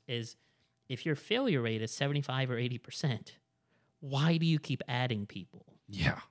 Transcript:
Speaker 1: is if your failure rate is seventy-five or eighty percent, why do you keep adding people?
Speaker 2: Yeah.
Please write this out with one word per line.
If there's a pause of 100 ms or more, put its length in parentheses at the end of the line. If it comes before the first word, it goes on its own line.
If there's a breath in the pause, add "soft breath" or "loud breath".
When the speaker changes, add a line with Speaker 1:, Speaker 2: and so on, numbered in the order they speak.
Speaker 1:
is (520)
if
your
failure
rate
is
seventy-five
or
eighty
percent, (640)
why
do
you
keep
adding
people? (220)
Speaker 2:
Yeah. (100)